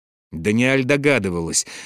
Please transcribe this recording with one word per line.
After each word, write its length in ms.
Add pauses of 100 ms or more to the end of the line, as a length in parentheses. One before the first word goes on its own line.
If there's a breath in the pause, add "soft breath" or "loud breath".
(320)
Даниэль 520
догадывалась, 840 (180 loud breath)